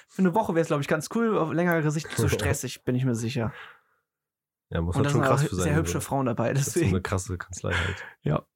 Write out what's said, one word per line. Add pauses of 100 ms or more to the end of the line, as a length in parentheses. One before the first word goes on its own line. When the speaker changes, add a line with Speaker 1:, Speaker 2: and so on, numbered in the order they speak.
Speaker 1:
für
eine
Woche
wär's,
glaub
ich,
ganz
cool,
auf
längere
Sicht
zu
Speaker 2:
<laughs>
Speaker 1:
stressig,
bin
ich
mir
sicher. (1160)
Speaker 2:
Ja,
muss
Speaker 1:
Und
Speaker 2:
halt
Speaker 1:
da
Speaker 2:
schon
Speaker 1:
sind
Speaker 2:
krass
Speaker 1:
auch
Speaker 2:
für
sein,
Speaker 1:
sehr
Speaker 2:
also.
Speaker 1:
hübsche
Frauen
dabei,
Speaker 2:
Das
ist
so
Speaker 1:
deswegen.
Speaker 2:
eine
krasse
Kanzlei
halt. (200)
Speaker 1:
Ja. (100)